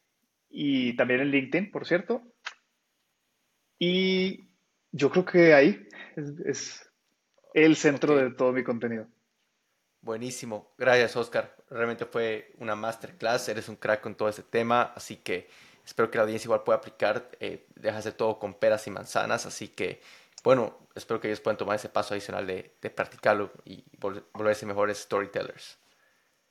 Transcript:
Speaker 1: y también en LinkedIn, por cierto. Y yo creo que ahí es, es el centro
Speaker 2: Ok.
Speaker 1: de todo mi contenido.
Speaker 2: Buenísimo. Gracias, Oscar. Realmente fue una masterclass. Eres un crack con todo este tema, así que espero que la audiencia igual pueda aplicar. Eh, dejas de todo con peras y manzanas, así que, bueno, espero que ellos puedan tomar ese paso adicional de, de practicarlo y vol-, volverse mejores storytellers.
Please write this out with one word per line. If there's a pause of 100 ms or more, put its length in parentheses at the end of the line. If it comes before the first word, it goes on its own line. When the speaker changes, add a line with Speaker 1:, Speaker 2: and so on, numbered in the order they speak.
(500)
Speaker 1:
y
también
en
LinkedIn,
por
cierto. (1600)
Y (420)
yo
creo
que
ahí (280)
es, (120)
es (600)
el
centro
Speaker 2:
Ok.
Speaker 1:
de
todo
mi
contenido. (920)
Speaker 2:
Buenísimo.
Gracias,
Oscar. (140)
Realmente
fue
una
masterclass.
Eres
un
crack
con
todo
este
tema,
así
que (340)
espero
que
la
audiencia
igual
pueda
aplicar.
Eh, (100)
dejas
de
todo
con
peras
y
manzanas,
así
que, (420)
bueno,
espero
que
ellos
puedan
tomar
ese
paso
adicional
de,
de
practicarlo (140)
y (140)
vol-,
volverse
mejores
storytellers. (720)